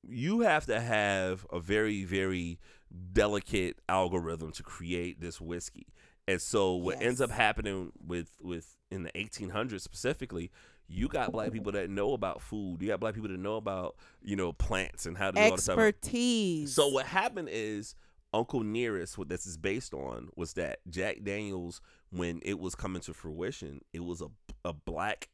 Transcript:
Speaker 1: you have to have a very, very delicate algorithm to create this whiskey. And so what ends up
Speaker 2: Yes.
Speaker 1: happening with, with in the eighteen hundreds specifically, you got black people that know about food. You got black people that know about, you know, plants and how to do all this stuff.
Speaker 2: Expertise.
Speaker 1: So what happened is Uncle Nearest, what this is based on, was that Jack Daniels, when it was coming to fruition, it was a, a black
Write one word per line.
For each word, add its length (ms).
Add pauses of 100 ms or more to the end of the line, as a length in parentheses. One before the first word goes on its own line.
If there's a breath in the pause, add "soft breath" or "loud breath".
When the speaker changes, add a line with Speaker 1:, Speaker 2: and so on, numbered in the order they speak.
Speaker 1:
you 340
have 240
to 140
have 720
a 60
very, 460
very 560 (520 soft breath)
delicate 760
algorithm 640
to 100
create 580
this 200
whiskey. 480 (400 soft breath)
And 120
so 360
what 260
ends 180
up 100
Speaker 2:
Yes. 80
Speaker 1:
happening 520 (160)
with, 240 (100)
with 360 (140)
in 120
the 160
eighteen 300
hundreds 340
specifically, 680 (360 soft breath)
you 220
got 240
black 200
people 200
that 180
know 220
about 300
food. 400
You 60
got 120
black 140
people 160
that 100
know 160
about, 400 (260 soft breath)
you 140
know, 160
plants 540
and 100
how 140
to 60
do 60
all 140
this 80
stuff. 140
Speaker 2:
Expertise. 960
Speaker 1:
So 140
what 180
happened 440
is 440 (400)
Uncle 280
Nearest, 560
what 120
this 160
is 100
based 380
on, 420
was 180
that 340
Jack 360
Daniels, 560 (300 soft breath)
when 320
it 160
was 160
coming 280
to 120
fruition, 680 (140)
it 100
was 180
a, 60 (380)
a 80
black 600